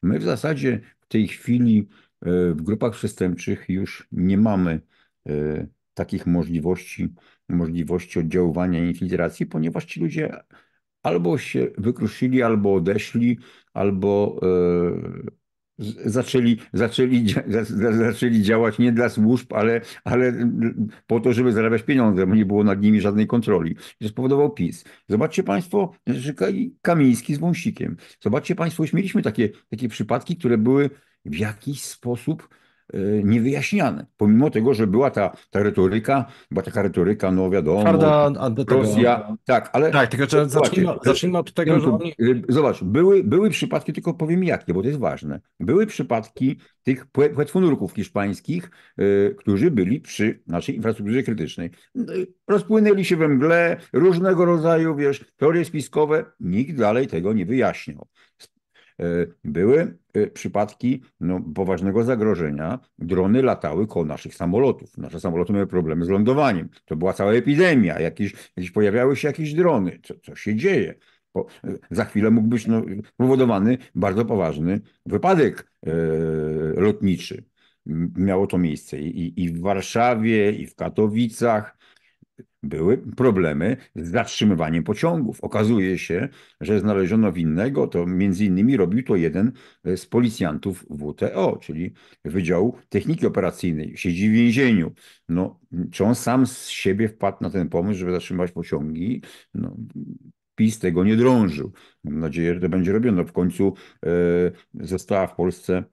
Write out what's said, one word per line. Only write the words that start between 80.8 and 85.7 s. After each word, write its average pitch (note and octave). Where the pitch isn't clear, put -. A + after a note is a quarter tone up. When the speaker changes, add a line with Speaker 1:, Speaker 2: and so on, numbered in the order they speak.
Speaker 1:
Były D#2+
problemy G2+
z E2+
zatrzymywaniem E2+
pociągów. A2+
Okazuje G#2